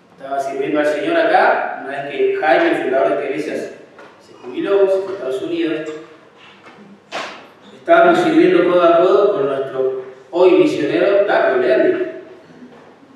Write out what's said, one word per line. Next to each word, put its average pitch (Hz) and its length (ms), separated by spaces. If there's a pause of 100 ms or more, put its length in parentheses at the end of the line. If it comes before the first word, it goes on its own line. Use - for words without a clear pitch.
(160)
estaba - 240
sirviendo - 400
al 294 60
Señor 170 300
acá, - 680
una 139 180
vez 143 80
que 131 300
Jaime, 165 300
el 151 120
fundador - 260
de 147 60
esta - 120
iglesia, - 280
se, - 140 (580)
se - 160
jubiló, 196 440
se 190 120
fue 190 140
a - 40
Estados - 260
Unidos. 160 480 (1900)
Estábamos 339 440
sirviendo 320 440
codo 175 180
a 170 160
codo 185 360
con 139 120
nuestro 135 580 (260)
hoy 175 220
misionero, 156 720
Daco - 320
Leandri, - 480 (1080)